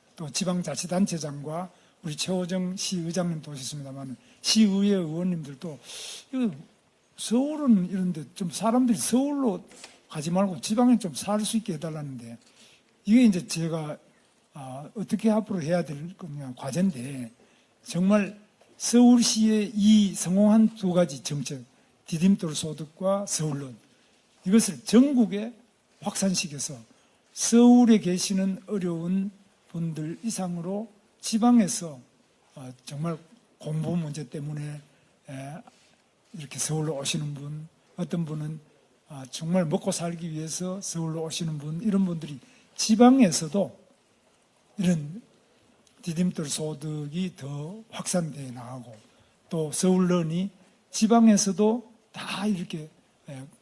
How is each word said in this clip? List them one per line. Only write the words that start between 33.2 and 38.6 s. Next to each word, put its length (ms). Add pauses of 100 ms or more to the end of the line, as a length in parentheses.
공부 380
문제 320
때문에, 520 (480)
에, 260 (800)
이렇게 260
서울로 380
오시는 380
분, 340 (280)
어떤 280
분은, 340 (500)